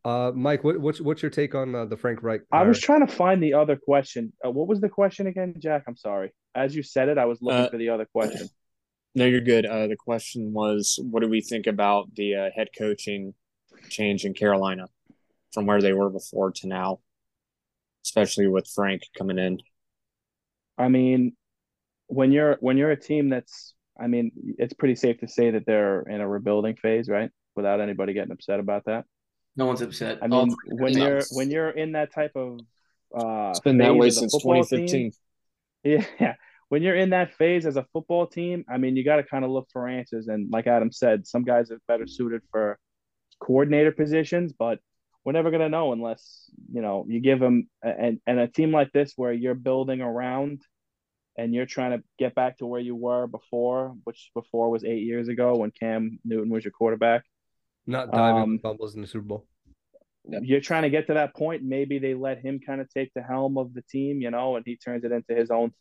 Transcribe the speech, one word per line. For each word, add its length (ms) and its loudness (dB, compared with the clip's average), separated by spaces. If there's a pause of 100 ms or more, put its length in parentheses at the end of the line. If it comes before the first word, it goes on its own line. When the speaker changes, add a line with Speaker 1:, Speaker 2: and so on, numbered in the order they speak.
Speaker 1:
Uh, 340 -2
Mike, 280 0
what, 120 2
what's, 220 -2
what's 220 -4
your 100 -2
take 240 -2
on, 180 -4
uh, 120 -4
the 100 -8
Frank 260 -4
Reich 200 -2 (100)
Speaker 2:
I 120 6
was 160 6
Speaker 1:
hire? 200 4
Speaker 2:
trying 80 6
to 60 -6
find 280 4
the 120 4
other 240 4
question. 560 0 (120)
Uh, 60 -2
what 160 -2
was 140 0
the 80 0
question 380 0
again, 300 -6
Jack? 300 -2
I'm 80 -12
sorry. 380 -6 (200)
As 220 -2
you 80 -4
said 240 0
it, 100 2
I 60 4
was 180 0
looking 200 2
Speaker 3:
Uh, 80 2
Speaker 2:
for 80 -8
the 100 -4
other 180 -2
question. 440 -4 (680)
Speaker 3:
No, 100 4
you're 140 4
good. 260 4
Uh, 220 -2
the 80 -4
question 560 -6
was, 480 0 (100)
what 140 0
do 60 2
we 100 2
think 260 -4
about 480 2
the, 220 -2
uh, 180 -2
head 140 -4 (100)
coaching 560 -6 (560)
change 360 -2
in 80 -4
Carolina 540 0 (680)
from 120 -4
where 160 4
they 120 4
were 160 2
before 420 -4
to 160 -10
now, 320 -4 (1080)
especially 420 2
with 260 2
Frank 300 -2 (140)
coming 200 -4
in? 220 0 (1160)
Speaker 2:
I 100 2
mean, 460 4 (760)
when 240 4
you're, 300 4
when 160 2
you're 140 4
a 80 0
team 300 0
that's, 440 -6 (260)
I 80 -6
mean, 240 0 (260)
it's 160 -4
pretty 220 0
safe 240 0
to 80 -10
say 240 2
that 140 -2
they're 380 2
in 180 -8
a 60 -4
rebuilding 500 0
phase, 320 0
right? 200 -2 (260)
Without 260 0
anybody 320 -4
getting 180 -6
upset 280 -4
about 260 -4
that. 200 -6 (520)
Speaker 4:
No 80 0
one's 160 0
upset. 400 -8
Speaker 2:
I 60 -4
Speaker 4:
All 180 4
Speaker 2:
mean, 100 2
Speaker 4:
three 260 -10
Speaker 2:
when 120 2
Speaker 4:
teams. 120 4
Speaker 2:
you're, 160 2 (120)
when 180 -2
you're 180 -2
in 240 -6
that 200 -4
type 220 -4
of, 240 -8 (560)
uh, 340 -4
Speaker 3:
It's 100 -4
been 200 6
that 120 10
Speaker 2:
phase 80 8
Speaker 3:
way 80 10
Speaker 2:
as 100 4
a 40 0
Speaker 3:
since 120 0
Speaker 2:
football 300 4
team, 240 0
Speaker 3:
twenty 240 0 (720)
fifteen. 220 4 (100)
Speaker 2:
<laughs> 40 -4
yeah, 160 2 (340)
when 140 2
you're 120 2
in 140 4
that 240 2
phase 320 2
as 100 0
a 160 -2
football 360 0
team, 420 -6
I 80 -6
mean, 180 2
you 80 0
gotta 200 4
kinda 240 -4
look 260 -4
for 140 -6
answers. 400 -8
And 240 -4
like 160 -2
Adam 240 4
said, 360 2
some 160 -2
guys 280 2
are 160 -12
better 200 0
suited 340 -6 (100)
for 260 -2 (640)
coordinator 500 4
positions, 640 0
but 260 -2 (460)
we're 80 -2
never 180 2
gonna 180 2
know 220 0
unless, 580 -8 (220)
you 100 -6
know, 280 -2
you 100 -2
give 220 4
'em 260 4 (160)
a-, 40 -4
and, 400 -2
and 120 2
a 80 2
team 240 0
like 200 2
this 240 0
where 180 -2
you're 220 -2
building 460 -2
around 600 -4 (760)
and 180 -2
you're 100 -2
trying 320 -4
to 60 -12 (160)
get 160 -2
back 240 0
to 80 -10
where 140 -6
you 140 -6
were 300 -2
before, 800 -4
which 320 -14
before 340 -2
was 140 -2
eight 200 -4
years 260 -4
ago 260 2
when 160 -2
Cam 520 -4
Newton 260 -2
was 140 -2
your 80 -8
quarterback. 520 2 (640)
Speaker 1:
Not 240 -4
diving 320 4
Speaker 2:
Um, 160 0
Speaker 1:
fumbles 360 -8
in 60 -12
the 60 -12
Super 180 -10
Bowl. 220 -10 (800)
Speaker 3:
Yep. 200 -8
Speaker 2:
You're 160 2
trying 220 -2
to 60 2
get 180 0
to 80 0
that 180 0
point. 300 -6
Maybe 340 -4
they 160 -2
let 260 -6
him 200 -8
kinda 340 -8
take 220 -6
the 80 -8
helm 340 -2
of 160 -6
the 100 -14
team, 380 -4
you 100 -4
know, 260 -2
and 80 -10
he 100 -8
turns 300 -8
it 60 -4
into 220 -4
his 160 2
own 320 2